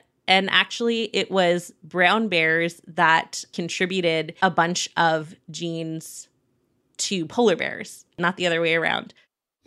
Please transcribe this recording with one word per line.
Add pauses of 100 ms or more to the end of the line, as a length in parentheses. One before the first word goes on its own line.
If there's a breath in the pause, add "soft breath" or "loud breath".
(260)
And
actually,
it
was (100)
brown
bears
that
contributed
a
bunch
of (160)
genes (680)
to
polar
bears, (120)
not
the
other
way
around. (540 soft breath)